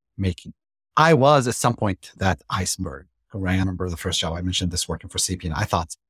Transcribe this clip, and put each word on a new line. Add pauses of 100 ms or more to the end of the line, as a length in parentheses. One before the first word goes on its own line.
(180)
making. (420)
I
was
at
some
point
that
iceberg. (260)
Right?
I
remember
the
first
job
I
mentioned
this
working
for
C
P,
and
I
thought, (140)